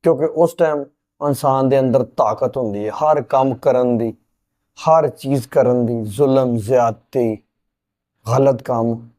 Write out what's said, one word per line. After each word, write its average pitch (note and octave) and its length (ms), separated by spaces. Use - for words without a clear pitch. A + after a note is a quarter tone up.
ਕਿਉਂਕਿ D#3 220
ਉਸ D#3+ 280
ਟਾਈਮ D#3 280
ਇਨਸਾਨ C3+ 420
ਦੇ C#3 100
ਅੰਦਰ B2+ 240
ਤਾਕਤ - 540
ਹੁੰਦੀ G#2 280
ਹੈ G#2+ 60
ਹਰ D3+ 300
ਕੰਮ C3 340
ਕਰਨ B2 420
ਦੀ, A2+ 160
ਹਰ D#3+ 280
ਚੀਜ਼ C3+ 400
ਕਰਨ B2 380
ਦੀ, A#2 160
ਜ਼ੁਲਮ, B2+ 560
ਜ਼ਿਆਦਤੀ, A2+ 800
ਗਲਤ C3+ 300
ਕੰਮ। A#2 580